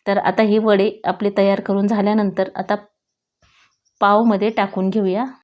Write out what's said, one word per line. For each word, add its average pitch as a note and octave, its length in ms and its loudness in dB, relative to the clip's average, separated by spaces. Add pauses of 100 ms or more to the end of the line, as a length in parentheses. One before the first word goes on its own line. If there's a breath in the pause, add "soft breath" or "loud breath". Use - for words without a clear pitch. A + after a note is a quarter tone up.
तर G3 100 0
आता F#3+ 260 0
हे G#3 140 2
वडे G#3+ 340 2 (120)
आपले G3 340 -2
तयार G3 220 2
करून G3 280 -2
झाल्यानंतर G3+ 680 0
आता F#3+ 200 -4 (1300 soft breath)
पावमध्ये G#3 480 2
टाकून G3 400 -2
घेऊया. G3 360 -2 (180)